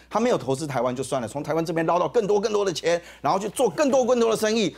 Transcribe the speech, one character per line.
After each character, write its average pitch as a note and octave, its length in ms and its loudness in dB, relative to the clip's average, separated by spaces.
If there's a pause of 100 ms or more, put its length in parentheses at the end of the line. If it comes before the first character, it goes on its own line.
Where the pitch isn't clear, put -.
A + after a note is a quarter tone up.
他 G#3 100 0
没 A#3+ 100 2
有 G3 80 2
投 B2 180 -2
资 D#3 100 -6
台 C3+ 160 -2
湾 B2 140 -2
就 C3 80 -6
算 C3 180 -4
了， A2 60 -6
从 C#3+ 160 -8
台 D3 100 -4
湾 E3 100 0
这 E3+ 80 -6
边 D#3+ 140 0
捞 E3+ 140 2
到 E3+ 80 2
更 G#3+ 180 0
多 G3+ 140 2
更 G#3+ 120 -2
多 G3+ 140 0
的 F#3 80 -2
钱， E3+ 260 0 (220)
然 C#3+ 100 0
后 F#3 60 2
去 G#3 120 -4
做 A#3+ 200 2
更 C#4 220 2
多 C4 120 4
更 A#3+ 160 2
多 A3+ 120 4
的 G#3+ 40 0
生 G#3+ 200 0
意， G#3 220 0